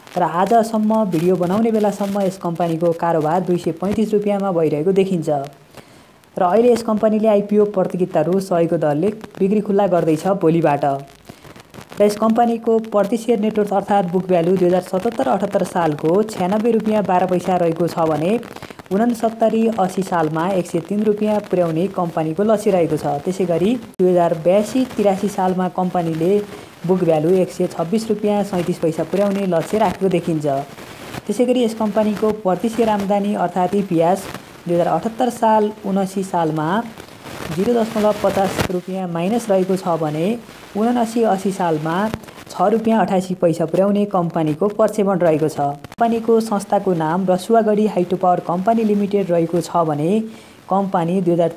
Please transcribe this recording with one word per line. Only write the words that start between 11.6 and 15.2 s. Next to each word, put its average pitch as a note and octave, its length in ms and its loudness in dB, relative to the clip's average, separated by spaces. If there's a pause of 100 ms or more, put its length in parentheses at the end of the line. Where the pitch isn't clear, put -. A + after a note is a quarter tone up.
यस G#3 160 4
कम्पनीको A3+ 600 2 (100)
प्रति G#3 280 0
सेयर A3+ 220 0
नेटवर्थ G#3 340 0
अर्थात् G3 380 0
बुक F#3 140 0
भ्यालु F3+ 320 2
दुई F3 100 2
हजार F3+ 220 2
सतहत्तर A#3 380 -2